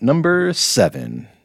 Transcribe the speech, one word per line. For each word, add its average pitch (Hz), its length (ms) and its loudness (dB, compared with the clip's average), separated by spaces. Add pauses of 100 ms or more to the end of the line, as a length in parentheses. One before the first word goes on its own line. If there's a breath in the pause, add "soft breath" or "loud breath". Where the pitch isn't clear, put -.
number 175 500 2
seven. 127 760 -2 (160)